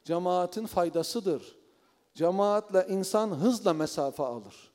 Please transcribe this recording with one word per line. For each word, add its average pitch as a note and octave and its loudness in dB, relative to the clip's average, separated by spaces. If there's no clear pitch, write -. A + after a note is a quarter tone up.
cemaatin F3+ -2
faydasıdır. E3+ -2
Cemaatle G3 2
insan G3 0
hızla G3+ 2
mesafe D3+ -2
alır. A#2+ -8